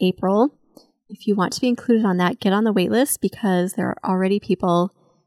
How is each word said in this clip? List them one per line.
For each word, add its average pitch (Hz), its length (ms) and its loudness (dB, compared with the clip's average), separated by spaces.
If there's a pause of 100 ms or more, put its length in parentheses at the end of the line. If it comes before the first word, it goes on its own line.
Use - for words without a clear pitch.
April. 190 560 0 (520)
If - 180 -20
you 202 80 0
want 190 200 -2
to - 60 -10
be 254 80 0
included 240 360 0
on 180 140 0
that, 175 200 0
get 196 140 0
on 208 100 2
the 220 100 0
wait 185 180 0
list 240 300 0
because 185 520 -2
there 190 160 -4
are - 160 -6
already 190 340 0
people 180 560 0 (320)